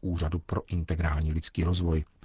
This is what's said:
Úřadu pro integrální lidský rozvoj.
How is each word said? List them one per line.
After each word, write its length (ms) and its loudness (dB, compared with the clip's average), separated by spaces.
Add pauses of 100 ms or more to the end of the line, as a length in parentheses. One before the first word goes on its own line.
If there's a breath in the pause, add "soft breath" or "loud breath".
Úřadu 380 -2
pro 280 -4
integrální 680 0
lidský 300 -2
rozvoj. 420 2 (200)